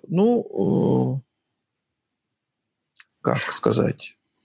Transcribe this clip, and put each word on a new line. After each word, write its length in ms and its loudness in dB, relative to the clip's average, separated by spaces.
ну, 1120 0
э, 60 -20
как 320 -2
сказать? 640 0